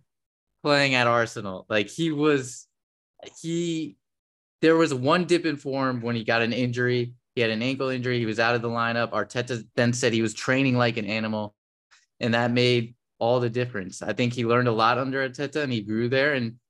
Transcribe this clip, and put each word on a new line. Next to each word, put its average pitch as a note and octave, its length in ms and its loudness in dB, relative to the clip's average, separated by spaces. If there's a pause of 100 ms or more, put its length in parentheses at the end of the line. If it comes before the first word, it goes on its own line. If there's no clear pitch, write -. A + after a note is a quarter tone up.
(640)
playing C#3+ 320 4
at B2 120 4
Arsenal. A2+ 600 -2
Like, G#2+ 200 0
he E3 220 -4
was, C#3+ 560 -2 (760)
he, E3 540 -4 (640)
there D#3+ 140 6
was D#3+ 180 4
one D#3 320 2
dip F3 180 2
in D3+ 120 -2
form C3+ 440 -4
when A#2 160 -4
he A#2 80 -4
got A#2 160 2
an A#2 140 0
injury. B2 580 0 (220)
He B2 60 -2
had A2+ 100 2
an A2 120 -2
ankle C3 260 -2
injury. B2 320 -2
He A#2 60 0
was A2 120 -2
out A#2 160 2
of A#2 80 -2
the A#2+ 60 -4
lineup. A#2 420 -2
Arteta A#2+ 540 -4 (100)
then A#2+ 180 2
said A#2+ 200 0
he A2+ 100 2
was A2 120 -2
training C3 440 2
like A#2+ 200 2
an G#2+ 60 -4
animal, G#2+ 480 -4 (680)
and A#2 140 0
that A#2+ 180 2
made B2 420 2 (240)
all A#2+ 220 2
the A#2+ 100 0
difference. A#2 520 -6
I G#2 100 -4
think A#2+ 200 0
he A#2+ 140 -2
learned B2 220 4
a A#2 40 2
lot A2+ 260 2
under C3 300 -2
Arteta, C#3+ 360 -4
and B2+ 80 -2
he A2+ 100 -2
grew A2 260 -2
there. C3+ 260 2
And A#2 360 -4